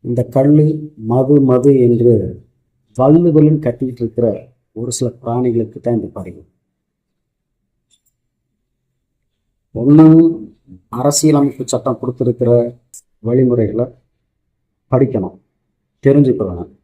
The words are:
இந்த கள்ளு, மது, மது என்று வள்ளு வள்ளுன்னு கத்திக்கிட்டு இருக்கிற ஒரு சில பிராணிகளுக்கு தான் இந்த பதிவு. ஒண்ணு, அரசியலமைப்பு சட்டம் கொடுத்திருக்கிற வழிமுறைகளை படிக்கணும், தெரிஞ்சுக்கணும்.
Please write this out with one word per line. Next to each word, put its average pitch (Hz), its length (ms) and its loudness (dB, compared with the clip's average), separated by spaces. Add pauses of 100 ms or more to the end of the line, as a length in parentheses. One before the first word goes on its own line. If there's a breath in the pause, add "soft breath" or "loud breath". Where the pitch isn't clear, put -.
இந்த 120 240 -4
கள்ளு, 147 380 2 (400)
மது, 131 360 0
மது 131 380 2
என்று 120 320 2 (840)
வள்ளு 156 360 2
வள்ளுன்னு 151 320 2
கத்திக்கிட்டு 123 400 -6
இருக்கிற 117 240 -2 (480)
ஒரு 120 160 -10
சில 120 240 -6
பிராணிகளுக்கு 117 640 -6
தான் 117 180 -4
இந்த - 140 -8
பதிவு. 90 280 -16 (3250)
ஒண்ணு, 147 340 4 (840)
அரசியலமைப்பு 139 760 -2
சட்டம் 123 340 -6
கொடுத்திருக்கிற 123 500 -4 (720)
வழிமுறைகளை 120 640 -2 (1040)
படிக்கணும், 117 460 -2 (680)
தெரிஞ்சுக்கணும். 110 800 0